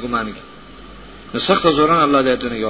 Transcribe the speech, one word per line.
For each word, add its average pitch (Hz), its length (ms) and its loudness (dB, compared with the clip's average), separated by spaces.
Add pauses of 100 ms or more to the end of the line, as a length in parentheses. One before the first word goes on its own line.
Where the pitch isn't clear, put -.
ګمان 117 220 -4
کې؟ 101 160 -16 (920)
نو 120 60 -6
سخته 175 320 2
زورانه 156 320 2
الله 143 180 2
د 131 60 0
آیتونو 120 280 -2
کې 110 140 -4